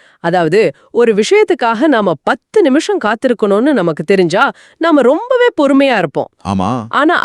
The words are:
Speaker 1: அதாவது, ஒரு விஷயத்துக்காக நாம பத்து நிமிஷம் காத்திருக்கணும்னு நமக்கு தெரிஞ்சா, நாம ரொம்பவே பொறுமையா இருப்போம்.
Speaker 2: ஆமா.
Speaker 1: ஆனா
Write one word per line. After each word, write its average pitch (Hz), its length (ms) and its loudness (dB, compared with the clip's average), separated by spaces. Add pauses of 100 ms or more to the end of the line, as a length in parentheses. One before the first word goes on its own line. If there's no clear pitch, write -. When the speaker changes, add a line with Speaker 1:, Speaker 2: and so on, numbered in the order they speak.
(280)
Speaker 1:
அதாவது, 170 320 0 (400)
ஒரு 233 200 2
விஷயத்துக்காக 254 720 0
நாம 202 200 0 (160)
பத்து - 380 -4
நிமிஷம் 320 380 0
காத்திருக்கணும்னு 220 720 0
நமக்கு 170 320 -4
தெரிஞ்சா, 185 320 2 (400)
நாம 320 260 2
ரொம்பவே 480 400 0 (100)
பொறுமையா 277 420 2
இருப்போம். 151 280 -6 (220)
Speaker 2:
ஆமா. 95 180 -2 (300)
Speaker 1:
ஆனா - 260 0